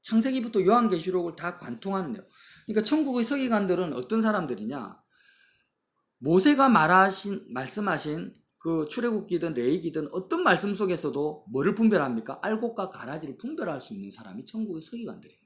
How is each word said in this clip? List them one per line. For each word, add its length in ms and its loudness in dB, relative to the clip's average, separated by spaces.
창세기부터 600 0
요한계시록을 680 2
다 240 -8
관통하는 540 -6
내용. 120 -10
그러니까 200 0
천국의 400 0
서기관들은 680 0
어떤 300 -2
사람들이냐? 720 -2
모세가 500 6
말하신, 840 4
말씀하신 840 -4
그 300 -2
출애굽기든 680 -2
레위기든 580 -2
어떤 300 -4
말씀 320 4
속에서도 760 -4
뭐를 240 0
분별합니까? 680 2
알곡과 480 -4
가라지를 460 -12
분별할 440 -8
수 140 -16
있는 160 -12
사람이 340 -16
천국의 380 -8
서기관들이에요. 640 -14